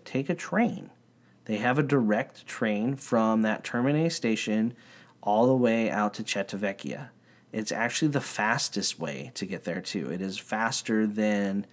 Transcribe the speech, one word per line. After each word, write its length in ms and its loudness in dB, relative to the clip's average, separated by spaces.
take 240 -2
a 60 2
train. 560 -2
They 120 -2
have 200 2
a 40 6
direct 640 0
train 500 -2
from 460 2
that 220 0
Termini 460 2
station 640 0
all 240 4
the 100 6
way 340 2
out 240 0
to 80 -6
Civitavecchia. 880 -4
It's 200 -4
actually 360 0
the 120 0
fastest 800 0
way 360 -8
to 120 -6
get 180 -6
there, 160 -4
too. 300 -4
It 100 -4
is 180 -6
faster 680 0
than 680 0